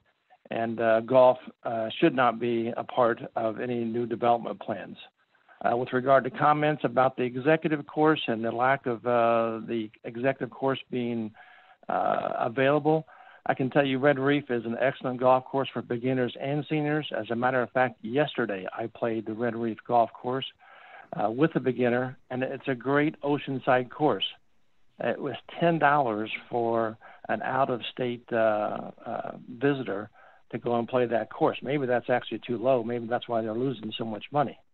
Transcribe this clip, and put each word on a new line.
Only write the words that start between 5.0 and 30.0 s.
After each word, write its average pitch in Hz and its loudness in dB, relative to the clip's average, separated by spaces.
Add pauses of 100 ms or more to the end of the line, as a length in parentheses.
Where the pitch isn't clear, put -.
Uh, 117 2
with 123 -4
regard 131 4
to 131 -4
comments 147 2
about 127 2
the 127 -2
executive 143 0
course 156 2
and 113 -2
the 113 -2
lack 127 2
of, 117 -4
uh, 117 4
the 113 -4 (140)
executive 123 -4
course 135 -2 (120)
being, 120 -2 (560)
uh, 95 0
available, 143 2 (380)
I - 0
can 135 0
tell 143 4
you 131 0
Red 139 4
Reef 143 2
is 117 0
an 117 -4
excellent 127 -2
golf 127 6
course 135 -2
for 117 -6
beginners 123 -2
and 139 -2
seniors. 151 -2
As 104 -4
a 117 -2
matter 127 0
of 117 -2
fact, 127 0
yesterday 113 -2
I 113 -8
played 113 -4
the 110 -6
Red 113 -2
Reef 113 -4 (100)
golf 117 4
course, 131 -6 (640)
uh, 104 -2
with 143 2
a 143 0
beginner, 123 0 (140)
and 127 -4
it's 131 -6
a 135 0
great 143 0
oceanside 135 0
course. 127 0 (720)
It - -2
was 135 -6 (240)
ten 170 4
dollars 131 2 (180)
for 113 0 (320)
an 110 -2
out-of-state, 123 -2
uh, 107 0 (140)
uh, - -8 (160)
visitor 120 -2 (420)